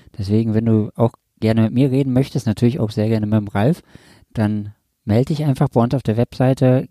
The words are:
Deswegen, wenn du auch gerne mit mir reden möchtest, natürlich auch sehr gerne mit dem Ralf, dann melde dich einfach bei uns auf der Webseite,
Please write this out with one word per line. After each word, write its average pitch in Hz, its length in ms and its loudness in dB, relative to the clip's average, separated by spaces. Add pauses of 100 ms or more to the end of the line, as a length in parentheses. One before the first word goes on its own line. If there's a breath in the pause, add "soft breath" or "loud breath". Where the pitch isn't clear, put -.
(160 soft breath)
Deswegen, 107 380 0
wenn 113 120 0
du 110 280 2
auch 113 200 0 (260)
gerne 113 220 2
mit 113 100 0
mir 131 180 2
reden 135 220 0
möchtest, 135 340 -2
natürlich 117 320 0
auch 107 120 -4
sehr 107 180 -2
gerne 110 180 0
mit 107 140 0
dem 101 80 -4
Ralf, 117 340 -2 (500 loud breath)
dann 107 420 -4 (300)
melde 123 300 0
dich 151 100 -4
einfach 139 260 0
bei - 100 2
uns 120 140 2
auf 127 80 -2
der 110 160 -2
Webseite, 127 720 0